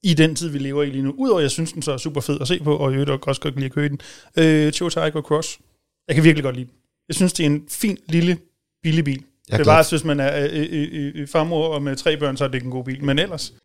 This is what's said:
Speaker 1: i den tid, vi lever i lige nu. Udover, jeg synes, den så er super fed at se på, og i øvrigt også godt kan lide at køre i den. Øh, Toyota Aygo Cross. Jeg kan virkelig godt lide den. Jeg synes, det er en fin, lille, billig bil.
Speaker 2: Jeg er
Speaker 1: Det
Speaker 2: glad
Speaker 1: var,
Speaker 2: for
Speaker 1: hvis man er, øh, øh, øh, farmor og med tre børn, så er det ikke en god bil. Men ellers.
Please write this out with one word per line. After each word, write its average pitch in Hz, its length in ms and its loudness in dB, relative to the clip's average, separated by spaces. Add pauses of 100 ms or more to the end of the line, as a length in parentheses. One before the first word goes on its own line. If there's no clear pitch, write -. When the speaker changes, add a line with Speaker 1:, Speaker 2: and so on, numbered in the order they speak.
Speaker 1:
i 180 120 4
den 160 200 4
tid, 170 140 -6
vi 143 100 -6
lever 139 240 -2
i 143 80 -2
lige 135 120 -4
nu. 135 160 -2
Udover, 247 220 2
jeg 143 100 2
synes, 160 220 -4
den 160 100 -8
så 151 100 -4
er 135 40 -2
super 147 240 -6
fed 143 200 -2
at 127 80 -4
se 175 160 0
på, 147 120 2
og 143 160 0
i - 20 -2
øvrigt 139 160 0
også 139 300 -4
godt 147 140 -6
kan 135 80 -6
lide 131 40 -4
at 131 60 -8
køre 147 140 -2
i - 20 -2
den. 143 100 -4 (380)
Øh, 156 360 4
Toyota 170 280 -4
Aygo 156 200 -2
Cross. 151 380 -2 (500)
Jeg - 60 -2
kan 156 100 4
virkelig 151 200 6
godt 127 120 -4
lide 123 100 -8
den. - 80 -20 (340)
Jeg 151 60 -6
synes, 180 180 2
det - 140 -4
er 147 40 4
en 147 200 0
fin, 208 260 -2 (120)
lille, 170 300 2 (440)
billig 160 220 2
bil. 139 180 -4 (260)
Speaker 2:
Jeg - 60 -2
er - 20 2
Speaker 1:
Det 147 100 2
Speaker 2:
glad 151 80 8
Speaker 1:
var, 160 80 8
Speaker 2:
for - 80 2
Speaker 1:
hvis 151 140 0
man 147 160 0
er, 143 320 0
øh, 156 180 -2
øh, 147 440 -6
øh, 143 140 -10
farmor 160 400 0
og 147 140 -4
med 139 140 -4
tre 156 200 0
børn, 139 200 -2
så 143 80 0
er 135 40 -2
det 127 60 -4
ikke 127 100 -4
en 127 60 -6
god 127 140 -6
bil. 135 200 -8
Men 143 140 2
ellers. - 340 -4 (120)